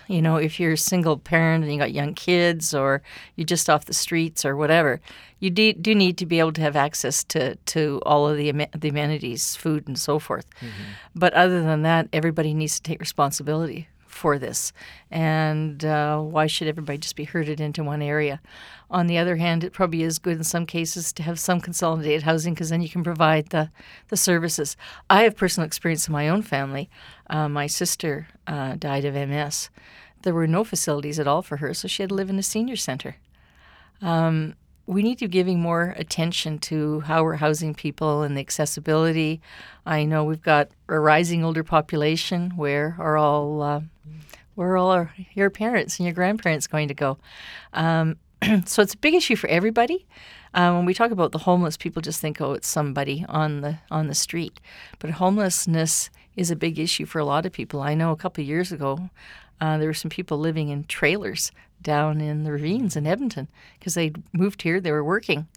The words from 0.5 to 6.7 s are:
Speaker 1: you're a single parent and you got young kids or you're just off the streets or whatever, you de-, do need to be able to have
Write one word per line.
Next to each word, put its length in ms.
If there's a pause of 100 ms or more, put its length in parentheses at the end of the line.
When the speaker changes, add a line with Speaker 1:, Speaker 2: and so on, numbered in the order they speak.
Speaker 1:
you're 120
a 60
single 380
parent 480
and 80
you 60
got 140
young 220
kids 600
or 260 (360)
you're 100
just 240
off 160
the 80
streets 500
or 120
whatever, 440 (400)
you 100
de-, 220
do 220
need 240
to 80
be 120
able 140
to 80
have 160